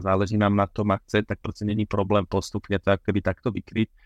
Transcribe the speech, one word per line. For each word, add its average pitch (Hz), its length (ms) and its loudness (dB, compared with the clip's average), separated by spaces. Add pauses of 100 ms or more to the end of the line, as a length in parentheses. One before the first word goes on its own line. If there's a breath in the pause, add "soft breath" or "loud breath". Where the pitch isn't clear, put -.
záleží 98 320 2
nám 104 160 4
na 101 160 2
tom 104 240 0
a 101 80 -2
chce, 104 240 0
tak - 160 -8
proste - 240 -8
není 104 240 -2
problém 101 400 0
postupne 98 480 -2
to 98 160 0
ako - 160 -2
keby 101 160 0
takto 95 240 -2
vykryť. 107 400 -2 (160 soft breath)